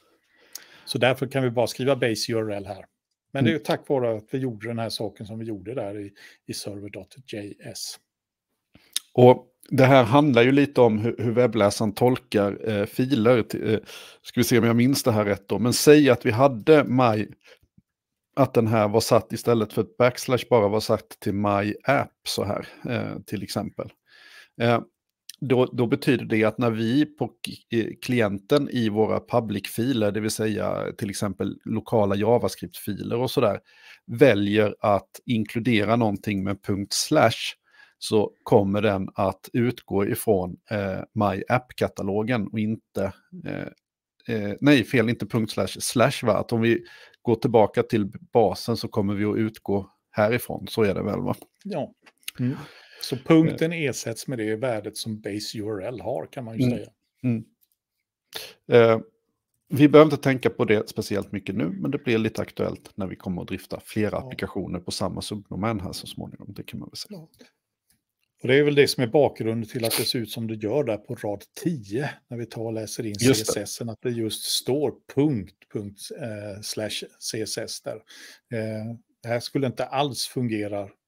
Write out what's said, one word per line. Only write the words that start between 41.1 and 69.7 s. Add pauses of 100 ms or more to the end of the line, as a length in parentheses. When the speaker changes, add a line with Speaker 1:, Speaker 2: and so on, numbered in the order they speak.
Speaker 2:
my
app-katalogen
och
inte, (340)
eh,
eh,
nej,
fel,
inte
punkt
slash,
slash, (100)
va?
Att
om
vi (380)
går
tillbaka
till (200)
basen
så
kommer
vi
att
utgå (200)
härifrån,
så
är
det
väl,
va? (280)
Speaker 1:
Ja. (460)
Mm. (460)
Så
punkten
Speaker 2:
Eh.
Speaker 1:
ersätts
med
det
värdet
som
base
U
R
L
har,
kan
man
ju
Speaker 2:
Mm.
Speaker 1:
säga. (320)
Speaker 2:
Mm. (1300)
Eh, (680)
vi
behöver
inte
tänka
på
det
speciellt
mycket
nu,
men
det
blir
lite
aktuellt
när
vi
kommer
att
drifta
flera
Speaker 1:
Ja.
Speaker 2:
applikationer
på
samma
subdomän
här
så
småningom,
det
kan
man
väl
säga.
Speaker 1:
Ja. (1120)
Och
det
är
väl
det
som
är
bakgrunden
till